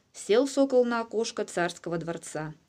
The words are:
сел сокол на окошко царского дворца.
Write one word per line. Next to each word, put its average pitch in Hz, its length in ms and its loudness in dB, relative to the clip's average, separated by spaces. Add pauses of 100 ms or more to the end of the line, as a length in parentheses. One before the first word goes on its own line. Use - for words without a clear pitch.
(140)
сел 247 340 2
сокол 269 380 4
на 240 140 0
окошко 220 440 -4
царского 175 540 -4
дворца. 160 560 -8 (140)